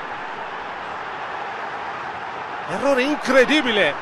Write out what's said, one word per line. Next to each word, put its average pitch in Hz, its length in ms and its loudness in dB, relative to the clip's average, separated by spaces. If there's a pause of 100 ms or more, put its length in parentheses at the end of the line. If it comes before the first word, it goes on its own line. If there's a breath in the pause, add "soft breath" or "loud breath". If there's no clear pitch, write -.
(2750)
Errore 247 320 2
incredibile 254 1000 6